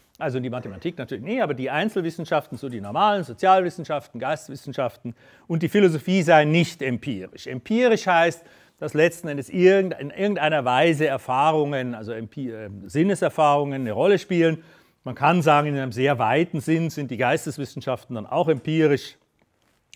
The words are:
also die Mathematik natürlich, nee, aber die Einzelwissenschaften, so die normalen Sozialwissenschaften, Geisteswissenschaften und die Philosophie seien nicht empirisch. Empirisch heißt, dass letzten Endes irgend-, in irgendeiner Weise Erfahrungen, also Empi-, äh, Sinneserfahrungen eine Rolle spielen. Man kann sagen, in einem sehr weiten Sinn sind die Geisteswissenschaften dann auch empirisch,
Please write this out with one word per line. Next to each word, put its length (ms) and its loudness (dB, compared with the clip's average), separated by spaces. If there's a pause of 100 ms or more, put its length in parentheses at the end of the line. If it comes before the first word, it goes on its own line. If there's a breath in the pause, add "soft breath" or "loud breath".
(200 soft breath)
also 200 -4
die 100 -6
Mathematik 480 -10
natürlich, 260 -10
nee, 180 -6
aber 120 -2
die 160 -6
Einzelwissenschaften, 880 -4
so 120 -10
die 120 -10
normalen 420 0
Sozialwissenschaften, 960 0
Geisteswissenschaften 960 -8 (320 soft breath)
und 160 -2
die 60 -2
Philosophie 540 2
seien 280 6
nicht 300 0
empirisch. 640 -8
Empirisch 580 0
heißt, 380 2 (360 soft breath)
dass 140 -8
letzten 340 2
Endes 220 -8
irgend-, 500 4
in 120 -10
irgendeiner 540 0
Weise 420 4
Erfahrungen, 880 0
also 160 -12
Empi-, 400 -10
äh, 180 -14 (160)
Sinneserfahrungen 960 0
eine 100 -4
Rolle 280 2
spielen. 440 0 (440 loud breath)
Man 80 -10
kann 260 2
sagen, 280 4
in 80 -2
einem 160 -6
sehr 260 0
weiten 400 0
Sinn 300 -2
sind 220 -8
die 40 -6
Geisteswissenschaften 1000 -4
dann 100 -10
auch 240 -2
empirisch, 640 0 (800)